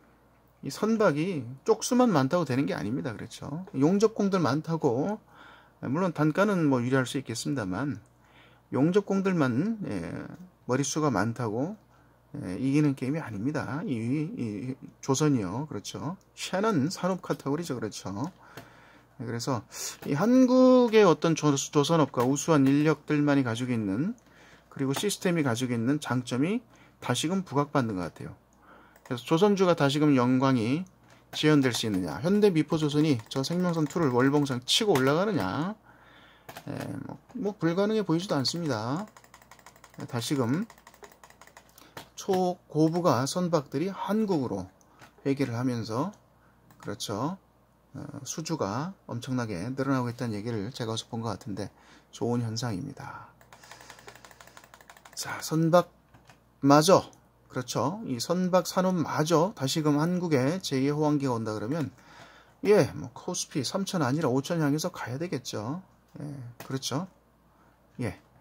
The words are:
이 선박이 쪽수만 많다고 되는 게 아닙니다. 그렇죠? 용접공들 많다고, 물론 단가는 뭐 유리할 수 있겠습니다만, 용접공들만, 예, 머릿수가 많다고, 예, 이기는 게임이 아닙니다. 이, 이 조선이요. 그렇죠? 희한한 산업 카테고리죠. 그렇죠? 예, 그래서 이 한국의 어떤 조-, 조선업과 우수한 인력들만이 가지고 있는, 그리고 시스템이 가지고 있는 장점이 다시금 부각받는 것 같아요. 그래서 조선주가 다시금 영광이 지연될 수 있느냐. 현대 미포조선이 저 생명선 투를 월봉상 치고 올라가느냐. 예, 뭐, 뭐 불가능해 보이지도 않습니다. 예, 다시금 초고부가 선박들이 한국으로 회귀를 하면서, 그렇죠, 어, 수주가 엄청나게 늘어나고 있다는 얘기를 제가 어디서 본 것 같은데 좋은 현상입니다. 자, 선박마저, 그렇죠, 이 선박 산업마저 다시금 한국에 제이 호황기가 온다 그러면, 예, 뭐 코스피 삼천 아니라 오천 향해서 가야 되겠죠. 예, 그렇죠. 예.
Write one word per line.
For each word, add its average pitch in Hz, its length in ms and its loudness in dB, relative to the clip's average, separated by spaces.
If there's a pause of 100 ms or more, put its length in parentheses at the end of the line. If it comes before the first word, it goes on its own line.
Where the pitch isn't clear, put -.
(640)
이 139 80 -10
선박이 180 760 0 (180)
쪽수만 240 460 4
많다고 160 340 2
되는 131 220 0
게 - 80 -2
아닙니다. 123 380 -4
그렇죠? 110 540 -12 (120)
용접공들 196 640 2
많다고, 156 800 0 (600)
물론 156 320 -2
단가는 170 540 2
뭐 131 160 2
유리할 127 240 2
수 - 120 -6
있겠습니다만, 117 800 -4 (720)
용접공들만, 180 1080 0 (100)
예, 87 240 -8 (540)
머릿수가 139 440 -2
많다고, 117 640 -2 (640)
예, 92 140 -8
이기는 139 380 2
게임이 135 240 -4
아닙니다. 120 640 -6
이, 190 80 -4
이 127 840 -4 (260)
조선이요. 131 680 0
그렇죠? 107 500 -10 (180)
희한한 185 560 0
산업 185 320 -4
카테고리죠. 151 520 -4
그렇죠? 110 560 -8 (880)
예, 123 40 -8
그래서 117 400 -4 (420)
이 - 80 -2
한국의 247 920 6
어떤 165 300 6
조-, 147 220 2
조선업과 143 680 2
우수한 139 420 4
인력들만이 147 760 2
가지고 123 300 -2
있는, 117 420 -2 (540)
그리고 135 240 -4
시스템이 175 500 0
가지고 123 320 0
있는 120 240 0
장점이 127 640 -2 (380)
다시금 160 420 -2
부각받는 135 540 0
것 90 60 -2
같아요. 80 340 -10 (680)
그래서 120 200 -8
조선주가 180 500 4
다시금 147 400 4
영광이 127 720 2 (480)
지연될 143 400 4
수 117 140 -4
있느냐. 92 340 -4
현대 202 300 4
미포조선이 151 680 2 (100)
저 135 140 -2
생명선 170 440 -2
투를 156 240 0
월봉상 135 540 2
치고 208 320 2
올라가느냐. 143 800 0 (920)
예, - 40 -8 (320)
뭐, - 140 -14 (160)
뭐 202 240 -6
불가능해 196 460 0
보이지도 175 320 -2
않습니다. 139 720 -2 (920)
예, 120 60 -10
다시금 131 600 -2 (1500)
초고부가 170 1120 0
선박들이 165 640 -2
한국으로 175 800 -2 (580)
회귀를 135 300 -2
하면서, 120 560 -4 (640)
그렇죠, 117 600 -8 (560)
어, - 120 -14 (180)
수주가 147 720 -4 (120)
엄청나게 117 640 -6
늘어나고 131 400 -2
있다는 120 240 -6
얘기를 107 360 -6
제가 113 220 -6
어디서 113 160 -8
본 113 140 -8
것 117 60 -6
같은데 98 420 -8 (420)
좋은 120 300 -2
현상입니다. 113 880 -8 (1800)
자, - 280 -8
선박마저, 160 1700 4 (380)
그렇죠, 135 580 -4
이 131 140 -4
선박 180 460 0
산업마저 170 880 0
다시금 147 440 2
한국에 165 640 2
제이 135 280 0
호황기가 147 440 2
온다 113 200 -2
그러면, 113 380 -4 (760)
예, 196 200 6 (100)
뭐 107 180 -12
코스피 - 500 -8
삼천 190 400 -4
아니라 139 280 0
오천 139 320 0
향해서 156 300 0
가야 123 260 -8
되겠죠. 143 640 -8 (380)
예, 139 220 -12 (240)
그렇죠. 135 400 -6 (920)
예. 107 180 -6 (220)